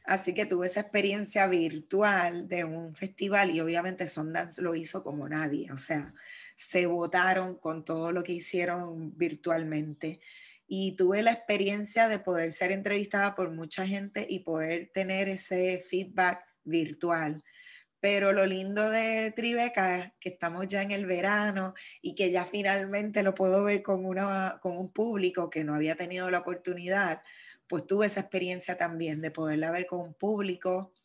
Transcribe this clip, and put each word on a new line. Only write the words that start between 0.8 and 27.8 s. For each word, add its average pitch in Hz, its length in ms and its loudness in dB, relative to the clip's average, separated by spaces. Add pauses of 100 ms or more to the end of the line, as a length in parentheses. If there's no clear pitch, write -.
experiencia 202 680 2
virtual 175 1000 2
de 175 160 -2
un 160 300 -8
festival, 196 580 2
y 165 80 0
obviamente 170 460 -2
Sundance 160 540 -6
lo 175 140 0
hizo 160 280 -6
como 143 280 -6
nadie, 151 420 -4
o 139 60 -10
sea, 147 340 -4 (420)
se - 300 0
botaron 180 720 2
con 160 300 -6
todo 165 260 -2
lo 180 100 0
que 175 120 -4
hicieron 175 840 -4
virtualmente. 156 1040 -2 (460)
Y 190 300 -2
tuve 190 260 4
la 233 100 8
experiencia 208 760 2
de 214 120 0
poder 170 340 0
ser 185 180 0
entrevistada 202 640 0
por 175 160 -2
mucha 165 360 -6
gente 202 420 -4
y 185 120 -4
poder 165 520 -2
tener 190 380 0
ese 185 580 0
feedback 185 560 0 (200)
virtual. 156 800 0 (580)
Pero 202 320 4
lo 190 140 6
lindo 196 440 0
de 220 400 2
Tribeca 233 680 2
es 180 200 -10
que 180 120 -6
estamos 180 360 -4
ya 196 160 0
en 202 80 -2
el 202 160 -2
verano 190 680 0 (260)
y 185 160 -6
que 185 160 4
ya 175 140 2
finalmente 202 760 0
lo 196 100 4
puedo 190 300 4
ver 202 180 4
con 190 240 0
una, 190 560 -2
con 175 160 -4
un 185 160 -6
público 190 560 0
que 160 140 -2
no 151 140 -2
había 156 180 2
tenido 180 340 -4
la 180 120 2
oportunidad, 180 840 -2 (460)
pues 170 180 -2